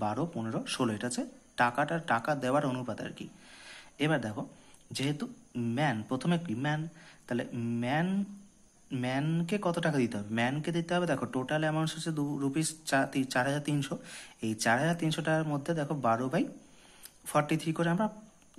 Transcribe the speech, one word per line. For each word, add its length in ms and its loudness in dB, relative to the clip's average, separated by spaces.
বারো, 200 0
পনেরো, 260 -2
ষোলো। 220 2
এটা 120 -4
হচ্ছে 160 -2
টাকাটা, 340 2
টাকা 180 2
দেওয়ার 300 2
অনুপাত 340 -4
আর 120 -8
কি। 80 -10
এবার 220 4
দেখো 160 -4
যেহেতু 280 0
ম্যান, 200 2
প্রথমে 280 2
কি 80 -2
ম্যান, 160 0
তাহলে 180 -2
ম্যান, 260 2
ম্যানকে 540 0
কত 100 2
টাকা 160 2
দিতে 160 2
হবে? 200 -6
ম্যানকে 380 0
দিতে 180 -2
হবে 180 2
দেখো 120 0
টোটাল 300 0
অ্যামাউন্টস 300 2
হচ্ছে 220 -4
দু, 60 2
রুপিস 260 2
চা-, 220 4
তি-, 220 2
চার 140 4
হাজার 200 0
তিনশো। 260 2
এই 80 2
চার 180 6
হাজার 200 4
তিনশো 240 2
টাকার 260 2
মধ্যে 180 -2
দেখো 140 -2
বারো 280 4
by 100 4
forty 300 4
three 180 -2
করে 160 4
আমরা 120 2